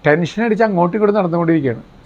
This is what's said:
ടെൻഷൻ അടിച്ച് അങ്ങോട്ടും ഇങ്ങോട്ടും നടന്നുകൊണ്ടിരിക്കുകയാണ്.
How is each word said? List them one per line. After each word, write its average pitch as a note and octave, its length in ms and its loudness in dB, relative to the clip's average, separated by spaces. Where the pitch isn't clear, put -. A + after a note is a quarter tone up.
ടെൻഷൻ E3 360 0
അടിച്ച് A3+ 200 0
അങ്ങോട്ടും F3+ 340 0
ഇങ്ങോട്ടും G#3 180 2
നടന്നുകൊണ്ടിരിക്കുകയാണ്. E3 680 0